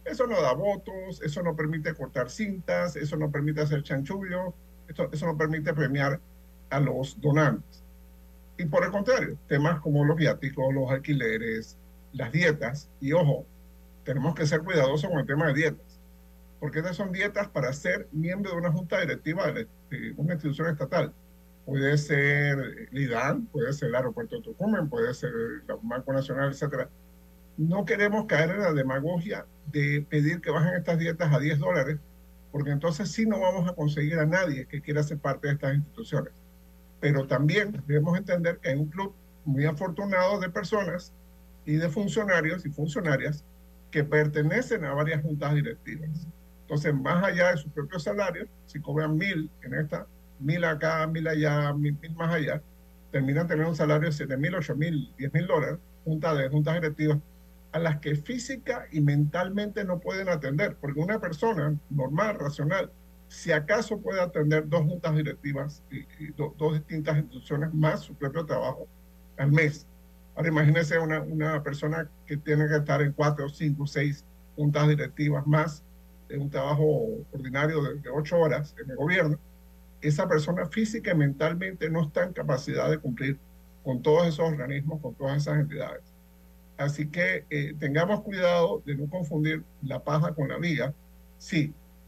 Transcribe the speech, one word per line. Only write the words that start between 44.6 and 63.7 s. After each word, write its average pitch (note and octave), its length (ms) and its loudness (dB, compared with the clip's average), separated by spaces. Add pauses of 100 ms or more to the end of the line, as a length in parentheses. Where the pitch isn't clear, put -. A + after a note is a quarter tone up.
a C#3 80 -2
varias D3+ 280 0
juntas D3 320 -2
directivas. D3 560 -4 (520)
Entonces, D3 340 0
más D3+ 280 2
allá F3+ 280 4
de E3+ 60 2
su D3 120 -8
propio D3+ 300 -6
salario, G3+ 480 -2 (180)
si - 140 -12
cobran D#3 360 0
mil E3 360 -2 (100)
en B2+ 140 -8
esta, D#3 320 -4 (320)
mil E3 240 0
acá, D#3+ 420 0
mil D#3+ 220 -2
allá, D3 460 2
mil, D3 280 0
mil E3 140 -10
más E3 180 0
allá, D#3 280 -2 (500)
terminan C#3 340 2
teniendo E3 240 2
un E3 60 0
salario D3+ 320 4
de D3+ 80 0
siete C3+ 220 -4
mil, F3 180 -2
ocho E3 200 -2
mil, D3+ 420 -2
diez C#3 160 -4
mil E3+ 120 2
dólares, D#3+ 320 0 (260)
junta D#3 300 0
de C3+ 160 0
juntas D3+ 260 2
directivas, D3+ 440 0 (540)
a D#3 60 -2
las D#3+ 200 0
que D3 160 -2
física B3 760 -6
y D#3+ 80 -2
mentalmente F#3 840 0
no F3+ 140 -2
pueden F#3+ 280 -4
atender, D#3 540 -2
porque C#3 180 -4
una G#3 220 -2
persona E3 520 0 (160)
normal, D3 480 0
racional, E3 540 -2 (380)
si - 240 -2
acaso G3+ 480 0